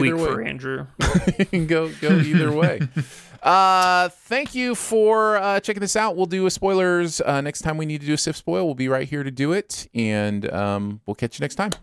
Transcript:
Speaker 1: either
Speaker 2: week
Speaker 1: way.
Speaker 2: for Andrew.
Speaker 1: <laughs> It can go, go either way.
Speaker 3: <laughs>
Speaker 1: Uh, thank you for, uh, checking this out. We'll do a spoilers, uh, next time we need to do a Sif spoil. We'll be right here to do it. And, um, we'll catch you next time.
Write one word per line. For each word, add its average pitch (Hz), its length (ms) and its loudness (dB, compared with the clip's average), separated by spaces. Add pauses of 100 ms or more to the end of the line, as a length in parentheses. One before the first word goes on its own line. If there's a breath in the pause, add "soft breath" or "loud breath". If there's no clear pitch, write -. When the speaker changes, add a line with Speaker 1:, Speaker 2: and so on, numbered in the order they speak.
Speaker 1:
either 165 120 2
Speaker 2:
week 165 100 0
Speaker 1:
way. 135 60 0
Speaker 2:
for 127 80 -4
Andrew. 135 460 -8 (120)
Speaker 1:
<laughs> - 280 2 (120)
It 190 120 -2
can 170 140 0
go, 160 240 0 (120)
go 156 180 4
either 156 320 2
way. 160 300 0 (120)
Speaker 3:
<laughs> - 40 -6 (460 loud breath)
Speaker 1:
Uh, 185 680 4
thank - 460 -6
you 247 180 -2
for, 214 640 4
uh, 196 220 0
checking 202 200 -4
this 196 160 -2
out. 214 220 0
We'll 185 80 2
do 185 220 0
a 180 40 2
spoilers, 180 680 0
uh, 139 180 0
next 147 220 -6
time 156 160 -4
we 156 80 -4
need 151 160 -6
to 143 60 -8
do 151 60 0
a 147 40 2
Sif - 180 -4
spoil. 180 300 -2
We'll 147 80 -2
be 131 160 -2
right 131 180 0
here 143 160 -6
to 135 80 -6
do 139 220 -2
it. - 400 -6
And, 104 580 0
um, 101 540 -4
we'll 104 100 -6
catch - 240 -6
you 143 40 -4
next 143 120 -6
time. 202 140 -2 (120)